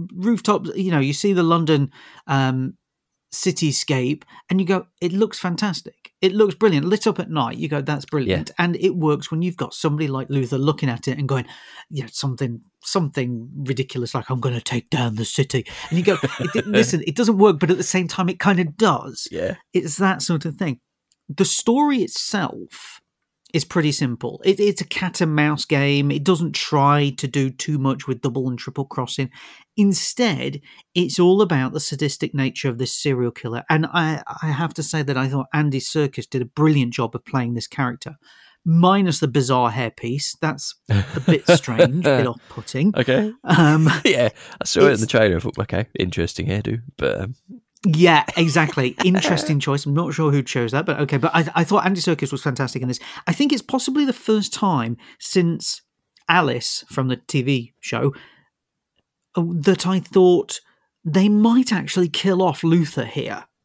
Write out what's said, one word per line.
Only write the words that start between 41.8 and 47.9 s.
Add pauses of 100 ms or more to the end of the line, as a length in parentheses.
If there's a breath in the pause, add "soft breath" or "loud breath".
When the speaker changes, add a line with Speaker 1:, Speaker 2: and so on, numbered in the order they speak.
Speaker 1:
a
bit
Speaker 2:
<laughs>
Speaker 1:
off-putting.
Speaker 2:
Okay. (100)
Speaker 1:
Um,
Speaker 2:
<laughs>
Yeah, (320 loud breath)
I
saw
it
in
Speaker 1:
it's
Speaker 2:
the
trailer.
I
thought,
"Okay, (120)
interesting
hairdo," (120)
but,
um, (480)
Speaker 1:
Yeah, (120)